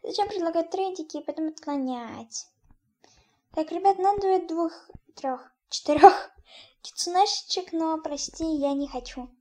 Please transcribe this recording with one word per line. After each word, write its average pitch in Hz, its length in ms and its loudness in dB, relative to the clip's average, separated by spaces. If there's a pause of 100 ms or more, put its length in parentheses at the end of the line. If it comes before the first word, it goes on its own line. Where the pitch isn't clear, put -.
Зачем 403 240 -2
предлагать 330 420 -2
трейдики 370 480 -6
и 294 60 -10
потом 311 240 -6
отклонять? 247 1000 -8 (1040)
Так, 311 180 -4
ребят, 381 280 2
нам 403 200 2
дует 381 280 2
двух, 330 260 -2 (420)
трёх, 262 340 -8 (200)
четырёх - 640 8 (500)
кицунашечек, 370 880 -2
но, 320 300 -2
прости, 294 440 -8
я 285 280 -2
не 285 140 -4
хочу. 254 420 -12 (120)